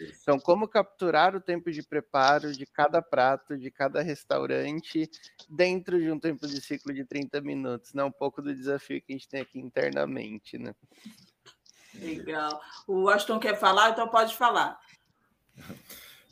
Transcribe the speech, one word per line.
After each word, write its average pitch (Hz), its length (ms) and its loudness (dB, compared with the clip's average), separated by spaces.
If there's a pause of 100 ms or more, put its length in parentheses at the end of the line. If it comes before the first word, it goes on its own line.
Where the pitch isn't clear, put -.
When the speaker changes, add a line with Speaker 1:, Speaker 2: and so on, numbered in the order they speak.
(200)
Speaker 1:
Então, 143 180 2
como 202 300 4
capturar 185 680 2
o 190 60 -6
tempo 175 320 -4
de 151 100 -8
preparo 143 720 2
de 135 140 -12
cada 151 340 2
prato, 135 560 0
de 131 140 -10
cada 139 320 -2
restaurante, 143 1040 -4 (400)
dentro 180 500 0
de 160 120 0
um 156 100 -4
tempo 151 260 -4
de 143 140 -6
ciclo 143 320 -10
de 135 140 -8
trinta 143 340 -6
minutos, 135 540 -8
né? 139 100 -2
Um 139 80 -4
pouco 139 300 -6
do 143 120 -6
desafio 139 460 -6
que - 140 -12
a - 20 -10
gente - 120 -16
tem 139 120 -8
aqui - 180 -12
internamente, 131 1000 -6
né? 120 160 -12 (1200)
Speaker 2:
Legal. 156 680 -8 (260)
O 190 180 2
Washington 208 360 4
quer 214 180 0
falar, 208 320 6
então 226 160 0
pode 226 300 4
falar. 214 420 2 (1500)